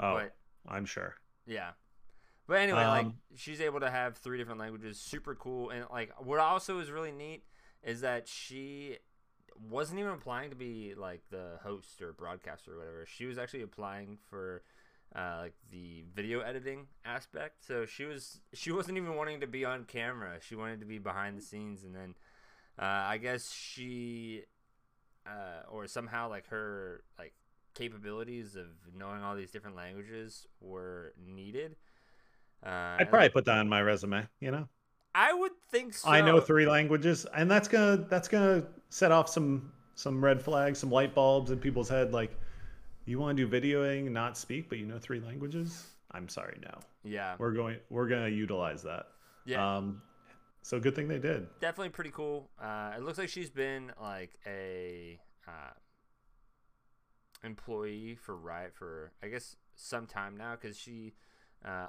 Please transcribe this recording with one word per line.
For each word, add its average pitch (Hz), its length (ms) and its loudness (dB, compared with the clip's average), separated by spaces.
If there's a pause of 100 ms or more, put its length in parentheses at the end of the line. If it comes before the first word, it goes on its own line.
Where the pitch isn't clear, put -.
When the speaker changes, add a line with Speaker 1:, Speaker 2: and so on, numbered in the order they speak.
Speaker 1:
Oh, 98 140 4
Speaker 2:
but 104 180 -4 (320)
Speaker 1:
I'm 101 180 -4
sure. - 300 -6 (320)
Speaker 2:
Yeah. 98 240 -6 (720)
But 185 140 2
anyway, 185 260 6
like, 113 220 6
Speaker 1:
Um, 113 120 -8 (160)
Speaker 2:
she's 151 240 -10
able 147 200 0
to 135 100 0
have 127 280 -2
three 127 200 -6
different 113 220 -8
languages, 110 400 -10
super 143 340 -10
cool. 123 380 -6
And, 120 180 -10
like, 117 240 -8 (100)
what 143 160 2
also 185 380 2
is 151 140 -8
really 156 200 -6
neat 151 340 -12 (360)
is 117 200 -6
that 123 260 -2
she 139 720 -12 (560)
wasn't 139 440 -4
even 202 120 -2
applying 135 400 -6
to 131 40 -14
be, 113 380 -8
like, 92 360 -10
the 87 340 -10
host 101 400 -10
or 82 100 -10
broadcaster 85 600 -12
or - 20 -14
whatever. 82 300 -12
She - 180 -12
was 123 140 -8
actually 123 240 -10
applying 101 540 -10 (120)
for, 92 340 -10 (500)
uh, 87 280 -6
like, 87 140 -10 (140)
the 87 340 -16 (100)
video 110 260 -4
editing 131 480 -8 (160)
aspect. 131 640 -10
So 117 200 -4
she 139 200 -10
was, 147 340 -12 (140)
she - 180 -6
wasn't 185 260 -4
even 170 180 -4
wanting 151 260 -4
to 139 60 -4
be 131 180 -4
on 127 180 -4
camera. 113 560 -6
She - 160 -14
wanted 110 240 -8
to 107 60 -14
be 107 140 -10
behind 101 380 -4
the 101 40 -12
scenes. 104 420 -12
And 92 100 -16
then, 92 220 -12 (640)
uh, 98 60 -2
I 98 320 0
guess 123 340 -4
she, 120 920 -10 (800)
uh, 95 440 -10
or 107 180 -8
somehow, 117 420 -6
like, 101 180 -10
her, 101 560 -8 (160)
like, 80 140 -18 (400)
capabilities 110 800 -8
of 90 120 -12 (280)
knowing 98 260 -8
all 101 140 -4
these 95 160 -8
different 101 240 -12
languages 101 720 -12 (120)
were 90 580 -10
needed. 98 580 -10 (880)
Uh, 95 60 -8
Speaker 1:
I'd 87 320 0
Speaker 2:
and - 80 0
Speaker 1:
probably 180 200 10
put 123 160 4
that 110 120 6
on 107 100 4
my 104 140 6
resume, 101 460 2 (120)
you 131 120 -4
know? 147 180 -4 (440)
Speaker 2:
I 240 200 8
would 359 260 -2 (100)
think 247 240 0
so. - 160 0
Speaker 1:
I 151 120 12
know 160 180 12
three 156 260 8
languages, 151 600 6 (100)
and 165 160 6
that's 202 160 8
gonna, 208 300 8
that's 180 320 2
gonna 190 360 8 (240)
set 175 220 6
off 160 160 10
some, 139 460 0 (220)
some 135 280 0
red 135 180 8
flags, 143 380 4
some 139 100 0
light 135 240 6
bulbs 135 380 8
in 123 80 2
people's 120 300 2
head. 127 240 4
Like, 113 240 2 (680)
"You 120 140 -2
wanna 143 140 2
do 135 140 4
videoing 139 580 4
and 123 80 -2
not 117 240 0
speak, - 320 -6
but 120 80 -4
you 107 80 -4
know 113 140 -6
three 120 200 -4
languages? 143 760 -6 (160)
I'm - 180 -10
sorry, - 320 -8
no." - 180 -14 (240)
Speaker 2:
Yeah. 98 360 -6
Speaker 1:
We're 117 120 0
going, 113 280 -2 (100)
we're 120 180 0
gonna 117 220 2
utilize 95 540 0
that. 80 240 -8 (360)
Speaker 2:
Yeah. 98 340 0
Speaker 1:
Um, 98 240 -4 (600)
so - 180 -2
good 123 160 2
thing 151 140 -2
they 147 100 -2
did. 123 280 0 (120)
Speaker 2:
Definitely 170 300 -4
pretty 160 220 -8
cool. 147 460 -6
Uh, 107 380 -6
it 120 60 -8
looks 151 160 -8
like 185 100 -4
she's 170 220 -8
been, 135 500 -4
like, 98 460 -8
a, 90 760 -8 (260)
uh, 78 260 -14 (1700)
employee 110 720 -8
for 101 220 -12
Riot 85 360 -10
for, 80 380 -12 (100)
I 104 60 -8
guess, 120 300 -12 (180)
some 113 320 -8
time 101 300 -8
now, 117 180 -8
'cause 107 220 -12
she, 113 380 -14 (500)
uh, 92 240 -6